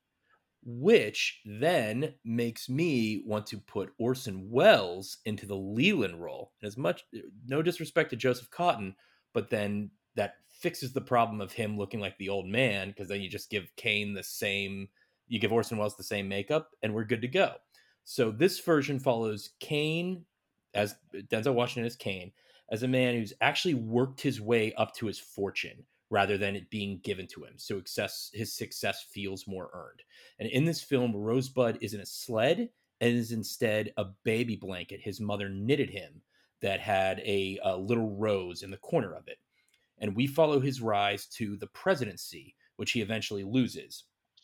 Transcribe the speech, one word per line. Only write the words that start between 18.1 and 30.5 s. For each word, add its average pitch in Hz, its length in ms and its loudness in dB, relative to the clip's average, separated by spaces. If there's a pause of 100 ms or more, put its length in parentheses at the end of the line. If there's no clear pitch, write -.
this 151 280 2
version 143 400 2
follows 113 600 0
Kane, 165 680 -2 (480)
as 104 220 0 (180)
Denzel 110 400 0
Washington 120 320 2
as 120 100 -4
Kane, 95 380 -6 (360)
as 110 140 -2
a 127 40 2
man 127 280 4
who's 107 240 -2
actually 147 360 2
worked 120 460 0
his 110 200 0
way 110 320 2
up 107 220 0
to 117 100 -6
his 98 140 -4
fortune - 680 -6 (240)
rather 101 280 4
than 98 180 0
it 90 140 -10
being 101 300 -4
given 92 280 -6
to 78 160 -16
him. - 140 -20
So 104 200 -6
success, - 560 -6
his 104 200 -6
success - 500 -6
feels 98 440 -8
more 92 260 -8
earned. - 280 -16 (380)
And 110 100 -6
in 131 160 4